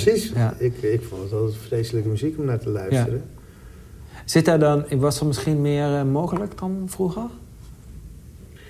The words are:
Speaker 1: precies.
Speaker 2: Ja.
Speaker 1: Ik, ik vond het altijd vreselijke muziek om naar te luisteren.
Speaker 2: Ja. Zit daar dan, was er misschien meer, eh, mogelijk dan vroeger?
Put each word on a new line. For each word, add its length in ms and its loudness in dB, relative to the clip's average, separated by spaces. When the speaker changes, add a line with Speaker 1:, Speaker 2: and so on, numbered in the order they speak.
Speaker 1:
precies. 320 2
Speaker 2:
Ja. 240 2
Speaker 1:
Ik, 240 0
ik 200 2
vond 200 -10
het 100 -8
altijd 240 0
vreselijke 420 -2
muziek 300 0
om 60 -2
naar 140 0
te 100 -8
luisteren. 540 0
Speaker 2:
Ja. 100 -18
Zit 200 6
daar 140 6
dan, 260 6
was 240 2
er 60 2
misschien 340 2
meer, 340 2
eh, 100 2
mogelijk 540 0
dan 280 -4
vroeger? 360 -2